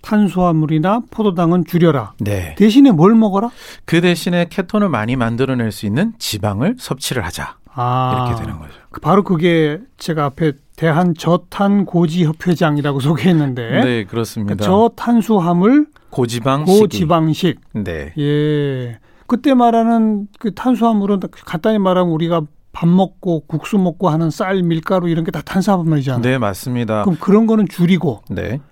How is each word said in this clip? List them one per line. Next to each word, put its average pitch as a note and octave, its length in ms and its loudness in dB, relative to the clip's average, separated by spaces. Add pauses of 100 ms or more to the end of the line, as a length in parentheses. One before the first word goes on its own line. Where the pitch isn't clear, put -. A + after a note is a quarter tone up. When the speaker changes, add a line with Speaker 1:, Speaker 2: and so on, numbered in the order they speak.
Speaker 1:
탄수화물이나 F3+ 960 0 (100)
포도당은 F3+ 540 0
줄여라. D#3 560 0
Speaker 2:
네. F#2+ 360 -4
Speaker 1:
대신에 A3+ 360 6
뭘 F#3 240 6
먹어라? A3 340 2 (340)
Speaker 2:
그 E3 160 0
대신에 F3 480 0
케톤을 G3+ 400 -2
많이 A#2+ 280 -2
만들어낼 A#2+ 560 -2
수 - 120 -12
있는 D#3 360 -2
지방을 A2 580 -4
섭취를 - 460 -6
하자. - 320 -10 (180)
Speaker 1:
아, B2+ 540 -2
Speaker 2:
이렇게 A#2 160 -6
되는 D2+ 160 -10
거죠. D2+ 120 -18 (200)
Speaker 1:
그 - 80 -16
바로 F#3+ 240 2
그게 E3 560 0 (180)
제가 D3+ 280 -4
앞에 D3 260 -2 (240)
대한저탄고지협회장이라고 E3 2250 0
<laughs> - 0 -
소개했는데 C#3+ 840 0
Speaker 2:
네, A#2+ 200 0
그렇습니다. G#2+ 500 -4
Speaker 1:
그 G2+ 100 -4
저탄수화물 G#3+ 1200 2 (240)
Speaker 2:
고지방식이. C3+ 680 0
Speaker 1:
고지방식. E3 800 0 (240)
Speaker 2:
네. D#2 340 -8
Speaker 1:
예. C#3+ 800 -2 (280)
그때 C4 280 0
말하는 A3+ 720 2 (100)
그 G#3 160 -6
탄수화물은 G#3 680 0 (240)
간단히 G#3+ 340 -2
말하면 F3+ 340 0
우리가 E3 300 -2 (300)
밥 - 160 -2
먹고 F3+ 580 0
국수 D#3+ 320 -4
먹고 F3+ 320 0
하는 D#3+ 200 0
쌀, F#3+ 320 -2
밀가루 E3+ 460 -2
이런 E3 160 -2
게 F#3+ 80 -4
다 D3+ 100 -8
탄수화물이잖아요. D#3+ 800 0
Speaker 2:
네, B2+ 160 0
맞습니다. A2 640 -2
Speaker 1:
그럼 E3 160 0
그런 G#3+ 280 2
거는 G#3+ 220 2
줄이고 E3+ 640 0
Speaker 2:
네. F2+ 300 -6 (100)